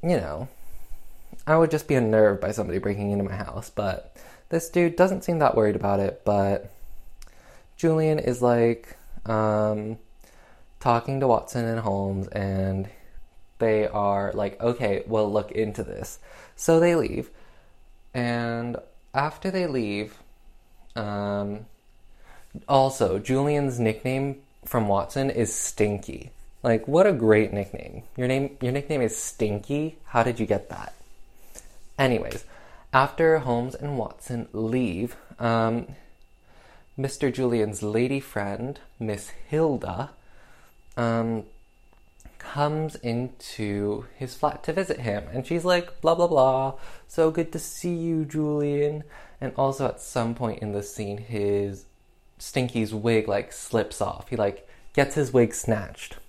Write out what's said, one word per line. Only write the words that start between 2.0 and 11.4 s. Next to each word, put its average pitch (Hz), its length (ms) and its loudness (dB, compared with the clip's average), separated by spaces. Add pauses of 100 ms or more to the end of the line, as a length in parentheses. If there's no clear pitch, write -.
by 98 120 -2
somebody 95 260 -2
breaking 101 340 -2
into 101 120 2
my 95 100 -4
house, 101 360 -8
but - 440 -4 (360)
this 165 180 0
dude 170 280 4
doesn't 190 280 4
seem 170 140 0
that 147 160 6
worried 104 220 4
about 101 240 2
it, 98 240 -2
but 98 460 2 (1040)
Julian 160 420 2
is, 123 240 0
like, 117 540 4 (280)
um, 107 760 0 (840)
talking 127 400 2
to 131 60 4
Watson 117 380 2